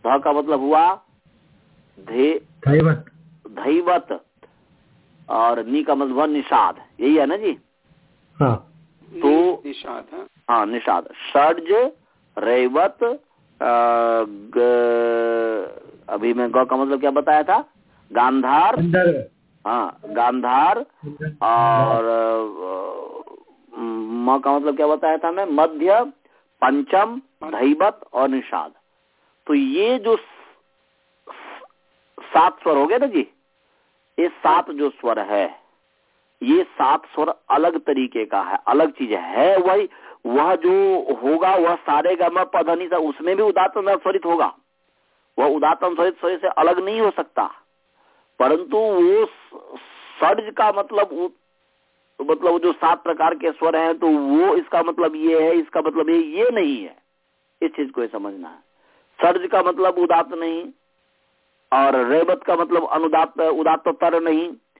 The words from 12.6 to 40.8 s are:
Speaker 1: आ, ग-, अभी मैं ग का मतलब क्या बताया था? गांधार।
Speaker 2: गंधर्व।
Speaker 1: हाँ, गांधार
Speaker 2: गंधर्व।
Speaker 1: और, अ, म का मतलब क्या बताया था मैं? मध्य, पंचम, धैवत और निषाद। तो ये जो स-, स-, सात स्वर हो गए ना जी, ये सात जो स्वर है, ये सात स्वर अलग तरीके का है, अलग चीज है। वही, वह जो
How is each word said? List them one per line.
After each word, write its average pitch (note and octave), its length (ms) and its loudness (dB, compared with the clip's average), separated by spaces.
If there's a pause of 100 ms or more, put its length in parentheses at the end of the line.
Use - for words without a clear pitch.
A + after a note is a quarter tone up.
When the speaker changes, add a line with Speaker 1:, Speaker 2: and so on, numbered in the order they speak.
Speaker 1:
आ, - 640 -8 (880)
ग-, A#2 1300 0 (260)
अभी G#2+ 260 -2
मैं B2 160 -2
ग B2+ 140 2
का C3 120 -2
मतलब C3+ 240 -2
क्या C#3 100 2
बताया D3+ 320 2
था? F#3 220 0 (480)
गांधार। C3 640 2
Speaker 2:
गंधर्व। E3+ 480 0 (460)
Speaker 1:
हाँ, A2+ 340 -4
गांधार B2 760 0
Speaker 2:
गंधर्व। D3+ 680 -10
Speaker 1:
और, A2+ 580 2
अ, G#2+ 920 -4 (840)
म A#2 600 -2
का C#3 200 0
मतलब C#3+ 180 -2
क्या D3+ 100 0
बताया D#3 320 0
था E3 120 -2
मैं? F#3 140 -4
मध्य, E3 600 2 (580)
पंचम, F#3 580 0 (240)
धैवत D#3 560 0 (120)
और C3 160 0
निषाद। G#2 440 -6 (760)
तो D3+ 80 0
ये D#3+ 440 0
जो A3 180 2
स-, - 40 -6 (1080)
स-, - 960 -20
सात - 380 2
स्वर D#3 140 2
हो C#3 100 2
गए G#3+ 120 0
ना C#4 80 2
जी, G3 200 -2 (920)
ये E3+ 100 0
सात - 420 0
जो C#3+ 200 -2
स्वर A2+ 300 -4
है, G2 400 -4 (840)
ये A#3+ 200 2
सात D3 440 -2
स्वर - 280 -4 (160)
अलग D#3+ 280 0
तरीके C3 460 -4
का G2+ 180 -2
है, F#2 240 -6
अलग C#3+ 240 2
चीज B2+ 220 -6
है। G#2 440 2
वही, F#3 320 2 (380)
वह C#3+ 280 2
जो F3 180 0 (420)